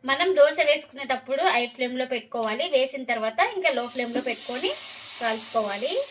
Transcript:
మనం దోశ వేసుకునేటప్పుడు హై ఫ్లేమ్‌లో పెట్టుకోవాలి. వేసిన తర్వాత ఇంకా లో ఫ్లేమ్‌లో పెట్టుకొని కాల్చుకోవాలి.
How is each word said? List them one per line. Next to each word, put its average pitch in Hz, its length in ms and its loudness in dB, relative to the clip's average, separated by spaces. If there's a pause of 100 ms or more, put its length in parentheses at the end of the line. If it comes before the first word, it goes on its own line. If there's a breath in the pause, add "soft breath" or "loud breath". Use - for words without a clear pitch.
మనం 285 320 2
దోశ 302 220 8 (100)
వేసుకునేటప్పుడు 277 800 -2
హై 247 200 2
ఫ్లేమ్‌లో 254 400 -4
పెట్టుకోవాలి. 233 640 -4
వేసిన 269 360 0
తర్వాత 226 340 -2 (140)
ఇంకా 359 200 0
లో 240 140 0
ఫ్లేమ్‌లో 240 360 -2
పెట్టుకొని 254 480 -2 (440)
కాల్చుకోవాలి. 226 800 0 (180)